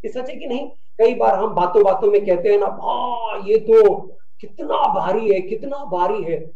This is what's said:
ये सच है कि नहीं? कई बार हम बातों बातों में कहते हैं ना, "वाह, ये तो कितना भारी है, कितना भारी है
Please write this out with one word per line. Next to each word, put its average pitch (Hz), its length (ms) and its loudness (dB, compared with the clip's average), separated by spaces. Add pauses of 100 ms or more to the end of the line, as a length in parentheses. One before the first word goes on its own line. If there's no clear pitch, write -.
ये 214 40 -6
सच 254 220 -8
है - 60 -12
कि - 100 -12
नहीं? 262 240 -6
कई - 440 0
बार 208 200 2
हम 202 140 -2
बातों 180 360 2
बातों 196 260 4
में 208 160 2
कहते 180 220 0
हैं 202 100 4
ना, 196 80 2
"वाह, 226 800 -4
ये 220 120 4
तो 214 540 4 (280)
कितना - 540 -2
भारी 196 400 0
है, 185 60 0
कितना 269 440 -8
भारी 185 400 -2
है 160 320 -6